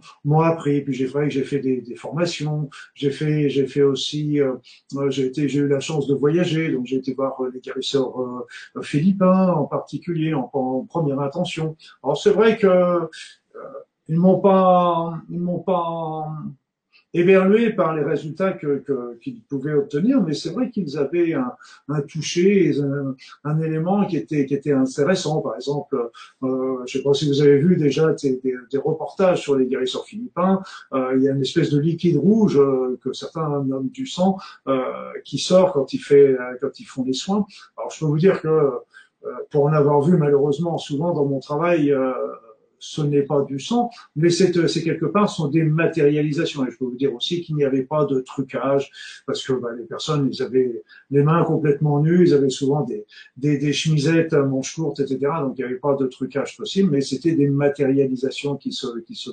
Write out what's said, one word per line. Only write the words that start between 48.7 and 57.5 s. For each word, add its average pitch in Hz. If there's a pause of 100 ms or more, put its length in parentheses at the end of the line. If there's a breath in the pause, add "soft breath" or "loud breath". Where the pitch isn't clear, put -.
parce -
que, 131
bah, 117
les 117
personnes, 139
ils 127
avaient 123 (300 loud breath)
les 143
mains 160
complètement 147
nues, 175
ils 143
avaient 139
souvent 139
des, 110 (320 loud breath)
des, 139
des 147
chemisettes 160
à 143
manches 135
courtes, 151
et 135
cetera. 139
Donc, 131
il -
n'y 123
avait 127
pas 143
de 131
trucage -
possible, 190
mais 139
c'était 135
des 143
matérialisations 139